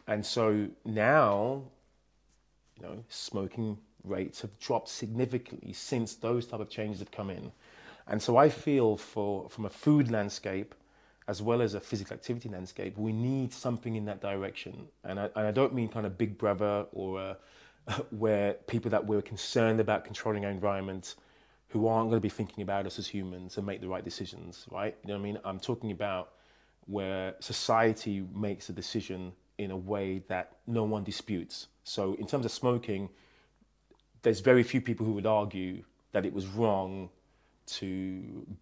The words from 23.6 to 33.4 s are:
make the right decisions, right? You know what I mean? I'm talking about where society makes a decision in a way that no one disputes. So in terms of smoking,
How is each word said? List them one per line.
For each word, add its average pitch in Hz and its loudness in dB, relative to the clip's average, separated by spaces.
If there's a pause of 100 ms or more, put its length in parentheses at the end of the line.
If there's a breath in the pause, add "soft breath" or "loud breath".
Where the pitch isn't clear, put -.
make 98 -4
the 92 -8
right 92 -4
decisions, 87 -10
right? 104 -4
You - -12
know 104 -4
what 101 -4
I 98 -4
mean? 104 -4
I'm 95 -6
talking 113 -4
about 92 -4 (560 soft breath)
where 95 -4
society 110 2
makes 101 -4
a 92 -6
decision 92 -6 (280)
in 101 -4
a 95 -4
way 95 -2
that 92 -4 (120)
no 117 0
one 107 0
disputes. - -6 (160)
So 98 -2
in - -6
terms 131 0
of 110 -2
smoking, 110 0 (1120 soft breath)